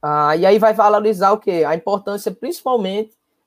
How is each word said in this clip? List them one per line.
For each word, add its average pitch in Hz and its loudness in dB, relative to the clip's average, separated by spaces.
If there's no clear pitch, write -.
Ah, 151 0
e 175 0
aí 202 4
vai 214 2
valorizar 208 2
o 214 0
quê? 175 -2
A 156 -2
importância, 202 -6
principalmente, 220 -6